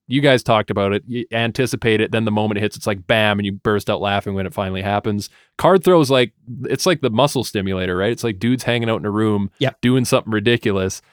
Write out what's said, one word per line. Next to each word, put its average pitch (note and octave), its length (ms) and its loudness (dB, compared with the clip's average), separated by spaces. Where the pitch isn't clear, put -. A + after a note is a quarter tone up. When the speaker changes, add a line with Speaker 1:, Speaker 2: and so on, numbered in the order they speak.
Speaker 1:
You B2+ 160 -2
guys C#3 220 4
talked G#2+ 260 2
about G2 240 0
it. G#2 140 -2
You A#2+ 240 -6
anticipate A2+ 680 0
it. A2 100 -2
Then A2+ 140 0
the A2 60 0
moment G#2+ 260 0
it G2 40 -4
hits, G#2 140 -4
it's - 100 -14
like, G2 220 -4
bam, G#2+ 320 2
and G2+ 60 -2
you G2 80 -2
burst G#2 360 -2
out F#2+ 120 -2
laughing G2+ 340 -2
when F#2+ 100 -4
it F#2 80 -10
finally F#2+ 280 -4
happens. G2+ 480 -2
Card F3+ 260 4
throw F#3 180 6
is C3 100 2
like, B2+ 220 2
it's - 200 -4
like F3+ 160 2
the B2+ 80 0
muscle B2 360 0
stimulator, F#2 520 -2
right? G2+ 140 0
It's A#2 120 -6
like A2+ 140 -4
dudes A#2+ 260 -2
hanging A#2 260 -2
out A2+ 100 0
in D2+ 60 -6
a G#2 60 -2
room G#2 380 0
Speaker 2:
Yep. B2+ 220 -2
Speaker 1:
doing B2+ 240 2
something A2+ 260 0
ridiculous. G#2 680 0